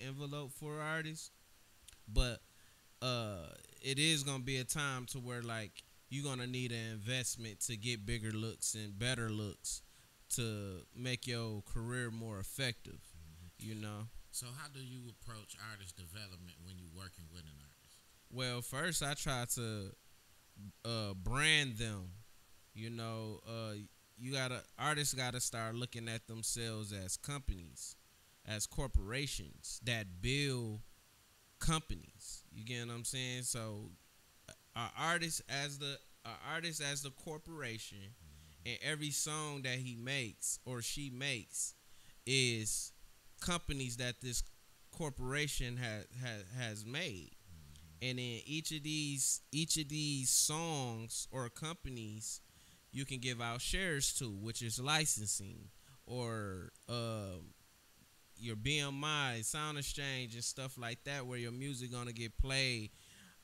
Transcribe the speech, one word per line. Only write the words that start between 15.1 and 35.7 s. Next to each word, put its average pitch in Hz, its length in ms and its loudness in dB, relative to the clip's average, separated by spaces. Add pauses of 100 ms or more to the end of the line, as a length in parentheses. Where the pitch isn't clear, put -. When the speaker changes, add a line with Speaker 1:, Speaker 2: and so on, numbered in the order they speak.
Speaker 2:
artist 98 260 -8
development 90 680 -10
when 92 160 -10
you 90 160 -12
working 92 380 -10
with 87 120 -12
an 73 140 -14
artist? - 380 -20 (340)
Speaker 1:
Well, 123 300 0
first 156 420 0
I 143 120 0
try 123 400 0
to, 107 400 -2 (920)
uh, 110 300 0
brand 131 640 6
them. 101 320 -2 (640)
You 110 140 -6
know, 113 580 -4
uh, 113 280 -4 (420)
you 127 160 -4
gotta, 127 300 0 (160)
artists 147 340 4
gotta 123 280 2
start 113 340 0
looking 120 340 -4
at 113 180 -2
themselves 110 680 -2
as 92 240 -2
companies, 107 760 -4 (500)
as 107 200 0
corporations 120 1160 2
that 101 380 0
build 123 580 4 (800)
companies. - 920 2
You 107 120 -8
get 120 220 -2
what 120 80 -4
I'm 117 100 -4
saying? 127 380 0
So, 110 480 -2 (580)
uh, - 40 -12 (220)
our 117 220 -2
artist 165 520 2
as 143 300 -2